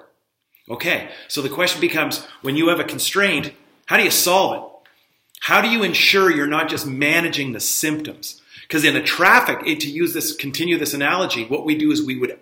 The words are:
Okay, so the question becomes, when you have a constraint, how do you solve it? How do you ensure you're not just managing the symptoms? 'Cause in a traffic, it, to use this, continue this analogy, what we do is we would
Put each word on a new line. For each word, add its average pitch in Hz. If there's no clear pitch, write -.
Okay, 123
so 151
the 135
question 175
becomes, 156
when 135
you 160
have 170
a 147
constraint, 165
how 175
do 220
you 180
solve 180
it? -
How 190
do 226
you 233
ensure 190
you're 147
not 156
just 151
managing 147
the 107
symptoms? -
'Cause 156
in 143
a 127
traffic, 185
it, 156
to 147
use 165
this, 160
continue 165
this 151
analogy, 147
what 139
we 156
do 151
is 151
we 131
would 123